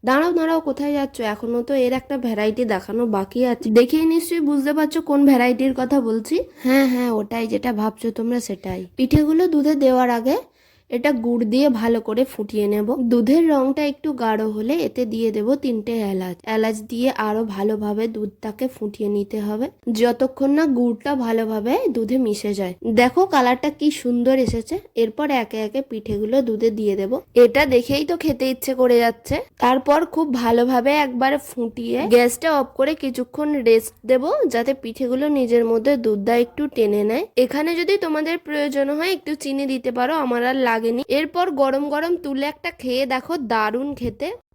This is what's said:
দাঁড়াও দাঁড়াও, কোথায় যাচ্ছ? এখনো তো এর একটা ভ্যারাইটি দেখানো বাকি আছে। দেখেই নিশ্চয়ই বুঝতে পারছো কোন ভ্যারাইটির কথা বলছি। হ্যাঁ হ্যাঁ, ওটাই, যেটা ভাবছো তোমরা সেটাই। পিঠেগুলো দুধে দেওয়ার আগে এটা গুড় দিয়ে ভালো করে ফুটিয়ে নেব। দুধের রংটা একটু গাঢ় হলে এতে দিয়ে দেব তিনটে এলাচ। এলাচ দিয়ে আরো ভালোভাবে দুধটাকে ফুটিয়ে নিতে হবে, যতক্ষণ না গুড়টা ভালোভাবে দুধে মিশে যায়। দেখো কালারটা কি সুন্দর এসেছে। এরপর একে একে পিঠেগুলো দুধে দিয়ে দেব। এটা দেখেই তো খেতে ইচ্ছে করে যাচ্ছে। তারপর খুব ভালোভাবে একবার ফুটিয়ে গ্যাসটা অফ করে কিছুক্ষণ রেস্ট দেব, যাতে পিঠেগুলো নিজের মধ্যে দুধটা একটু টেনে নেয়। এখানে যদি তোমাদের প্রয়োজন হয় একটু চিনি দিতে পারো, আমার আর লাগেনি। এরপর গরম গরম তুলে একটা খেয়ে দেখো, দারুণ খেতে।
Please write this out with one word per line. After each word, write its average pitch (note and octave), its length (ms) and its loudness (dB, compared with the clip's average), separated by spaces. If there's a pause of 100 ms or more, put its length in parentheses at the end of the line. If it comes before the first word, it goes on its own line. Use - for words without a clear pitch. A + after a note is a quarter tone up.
দাঁড়াও C#4+ 260 2
দাঁড়াও, E4 280 0
কোথায় C#4+ 340 -4
যাচ্ছ? C#4 280 -4
এখনো A3+ 400 -4
তো A#3+ 120 -4
এর B3+ 200 2
একটা C4 240 -6
ভ্যারাইটি A3 480 -2
দেখানো G#3+ 400 -2
বাকি G#3 400 -2
আছে। A#3+ 240 -2
দেখেই B3 360 4
নিশ্চয়ই E4+ 340 0
বুঝতে C#4+ 340 0
পারছো D4+ 280 0
কোন C#4+ 240 2
ভ্যারাইটির B3+ 480 4
কথা B3+ 280 0
বলছি। A3+ 380 -2 (240)
হ্যাঁ C4 240 4
হ্যাঁ, B3 240 0
ওটাই, A3 360 -4
যেটা A3 260 -2
ভাবছো G#3+ 380 -4
তোমরা A#3 280 -2
সেটাই। F#3+ 460 -8 (100)
পিঠেগুলো D4+ 520 2
দুধে D4+ 280 2
দেওয়ার B3+ 340 4
আগে A#3+ 280 0 (520)
এটা B3+ 220 0
গুড় A#3+ 340 0
দিয়ে C4 240 2
ভালো A#3 320 0
করে A3+ 240 0
ফুটিয়ে G#3 420 -4
নেব। G#3 280 0
দুধের B3+ 540 2
রংটা C#4 360 2
একটু C#4+ 280 -4
গাঢ় A3 360 -2
হলে G#3+ 240 -4
এতে D#4+ 320 -2
দিয়ে A3+ 260 -2
দেব G#3+ 240 0
তিনটে A#3+ 360 -4
এলাচ। F#3+ 460 -4 (100)
এলাচ A3 340 0
দিয়ে A#3+ 300 -2
আরো G#3+ 320 -2
ভালোভাবে G#3 640 -2
দুধটাকে G#3+ 600 -6
ফুটিয়ে G#3+ 420 -6
নিতে G3+ 300 -4
হবে, G#3+ 280 -4 (240)
যতক্ষণ A#3+ 580 0
না D4+ 160 4
গুড়টা B3 500 0
ভালোভাবে A3+ 640 -2 (100)
দুধে A#3 280 -2
মিশে G#3 360 -2
যায়। F#3+ 200 -4 (200)
দেখো B3+ 320 4
কালারটা C4 440 2
কি D4 220 0
সুন্দর B3 460 0
এসেছে। A#3 420 -2 (160)
এরপর A3+ 360 0
একে A#3 260 -2
একে A3 240 -4
পিঠেগুলো G#3+ 600 -2
দুধে A3+ 280 0
দিয়ে G#3 260 -2
দেব। G#3 240 -2 (140)
এটা A#3+ 320 6
দেখেই C#4 400 2
তো E4 120 -2
খেতে C4 320 -2
ইচ্ছে C4 240 -4
করে B3 260 4
যাচ্ছে। A#3 360 0 (240)
তারপর C4+ 460 4
খুব D#4+ 280 -2
ভালোভাবে A#3+ 580 2
একবার C4+ 460 0
ফুটিয়ে A#3+ 720 -6
গ্যাসটা A#3+ 520 4
অফ C4 160 -2
করে D4 200 0
কিছুক্ষণ C4+ 540 -6 (140)
রেস্ট A3+ 300 4 (120)
দেব, B3+ 180 2 (240)
যাতে A#3+ 260 0
পিঠেগুলো C4 540 -4
নিজের A#3+ 380 2
মধ্যে A#3 320 2
দুধটা A3 380 0
একটু A#3+ 320 0
টেনে G#3 360 0
নেয়। A#3 220 -2 (120)
এখানে C#4+ 380 0
যদি F4 220 0
তোমাদের E4 400 -2
প্রয়োজন C#4+ 520 -2
হয় D#4 220 -2
একটু F4 240 -6
চিনি C#4 300 -4
দিতে B3+ 260 -4
পারো, B3 220 0
আমার B3 320 0
আর B3+ 100 0
লাগেনি। A#3 260 0 (260)
এরপর D#4+ 440 -2
গরম C#4 380 0
গরম D#4 260 -2
তুলে C#4 300 -4
একটা D4+ 260 -8
খেয়ে B3+ 340 -4
দেখো, C4 320 -4
দারুণ A#3 580 -2
খেতে। A#3+ 360 -6 (240)